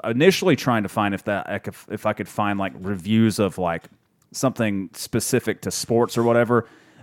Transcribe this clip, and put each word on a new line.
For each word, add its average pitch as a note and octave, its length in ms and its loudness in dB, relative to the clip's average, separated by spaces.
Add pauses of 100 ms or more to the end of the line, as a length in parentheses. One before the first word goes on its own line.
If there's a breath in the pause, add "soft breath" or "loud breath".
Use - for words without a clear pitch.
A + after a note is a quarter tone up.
initially D3+ 520 4
trying A#2 260 0
to G2 60 -4
find G#2 260 0
if F#2+ 100 -6
that G2+ 240 -4
I G2 100 -4
could, - 160 -12 (160)
if G#2+ 160 -8
I G#2+ 60 2
could G2+ 160 -8
find, G2+ 300 -2
like, G2 220 -4
reviews G2+ 580 2
of, G2 180 0
like, E2+ 280 -4 (480)
something G2+ 640 -2
specific - 680 -2
to F#2+ 80 -6
sports A#2 480 0
or A#2 60 2
whatever. A#2 420 4 (360 soft breath)